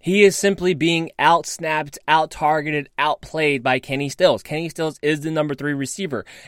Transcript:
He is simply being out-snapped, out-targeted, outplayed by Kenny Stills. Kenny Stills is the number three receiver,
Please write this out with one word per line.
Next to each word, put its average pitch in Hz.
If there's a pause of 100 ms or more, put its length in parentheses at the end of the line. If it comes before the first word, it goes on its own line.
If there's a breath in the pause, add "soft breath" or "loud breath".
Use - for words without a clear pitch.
He 196
is 196
simply 185
being 165
out-snapped, 156
out-targeted, 151
outplayed 147
by 127
Kenny 139
Stills. 139
Kenny 160
Stills 160
is 147
the 151
number 151
three 143
receiver, 139 (220 loud breath)